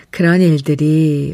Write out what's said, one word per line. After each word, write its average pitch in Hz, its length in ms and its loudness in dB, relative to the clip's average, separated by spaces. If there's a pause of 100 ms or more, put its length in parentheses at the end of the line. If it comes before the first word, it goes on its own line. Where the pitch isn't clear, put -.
(120)
그런 175 300 0
일들이 151 920 0